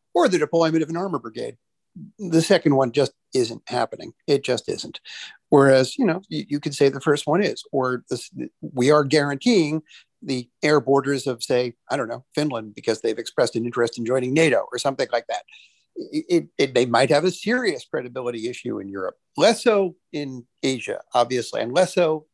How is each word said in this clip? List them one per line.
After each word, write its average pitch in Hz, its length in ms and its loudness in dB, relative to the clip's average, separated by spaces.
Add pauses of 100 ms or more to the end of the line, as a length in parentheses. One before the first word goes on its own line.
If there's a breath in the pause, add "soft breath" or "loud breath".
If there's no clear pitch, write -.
(140)
or 339 140 4
the 180 100 2
deployment 160 460 2
of 147 60 -6
an 165 80 -6
armor 185 220 -4
brigade. 117 380 -10 (600)
The 165 220 2
second 160 340 2
one 131 160 2
just 135 220 0 (200)
isn't 120 340 -2
happening. - 440 -6 (160)
It 139 160 2
just - 240 -4
isn't. - 320 -10 (480 loud breath)
Whereas, 135 500 6
you 269 60 2
know, 185 240 2
you, 151 220 -6
you 147 100 -2
could 147 160 -6
say 143 140 6
the 139 100 -4
first 143 260 0
one 160 160 2
is, 160 300 -2
or 127 380 -2
this, 123 200 -6 (300)
we 139 320 0
are 147 140 6
guaranteeing 151 760 2 (400 loud breath)
the 127 280 -6 (120)
air 147 200 4
borders 139 440 0
of, 123 160 -4
say, 123 340 0 (140)
I 131 60 -2
don't 123 140 -4
know, 120 240 -12
Finland, 117 420 -4
because 113 240 -2
they've 110 180 -2
expressed - 380 -2
an 113 80 -2
interest 120 340 -2
in 117 80 -6
joining 127 280 -2
nato 147 400 2
or 123 40 -6
something 135 360 -2
like 117 140 -2
that. 110 160 -6 (520 soft breath)
It, - 320 -8
it, 175 200 2 (100)
it, 135 180 0
they 123 100 4
might 120 260 2
have 147 120 4
a 180 80 0
serious 214 540 -4
credibility 123 640 -6
issue 117 300 -8
in 98 100 -12
Europe, 95 260 -8 (220)
less 208 260 4
so 202 320 2 (160)
in 135 340 -10 (180)
Asia, 120 360 -4 (140)
obviously, 120 480 0
and 117 100 -4
less 175 220 2
so 156 400 0